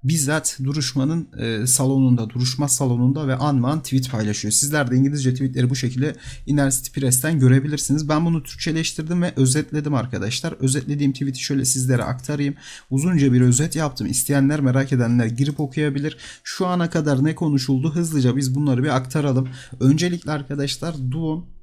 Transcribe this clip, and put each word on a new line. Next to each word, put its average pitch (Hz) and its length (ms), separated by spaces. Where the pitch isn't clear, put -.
Bizzat 151 600
duruşmanın, 147 640
e, 113 280
salonunda, 127 640
duruşma 127 380
salonunda 135 600
ve 127 80
an 135 280
ve - 20
an 151 160
tweet 131 280
paylaşıyor. 107 420
Sizler 147 380
de 127 60
İngilizce 135 360
tweetleri 127 380
bu 135 60
şekilde 127 400
Inner 139 240
City - 300
Press'ten 135 380
görebilirsiniz. 139 720
Ben 156 160
bunu 165 180
Türkçeleştirdim 160 800
ve 180 140
özetledim 147 580
arkadaşlar. 120 580
Özetlediğim 143 600
tweet'i 131 280
şöyle 139 240
sizlere 127 400
aktarayım. 139 500
Uzunca 139 420
bir 123 80
özet 127 360
yaptım. 143 300
İsteyenler, 143 540
merak 135 320
edenler 120 340
girip 139 340
okuyabilir. 147 560
Şu - 220
ana 180 240
kadar 147 340
ne 156 100
konuşuldu? 139 600
Hızlıca 156 420
biz 131 180
bunları 135 280
bir 143 140
aktaralım. 131 520
Öncelikle 165 500
arkadaşlar 143 640
Duon 160 420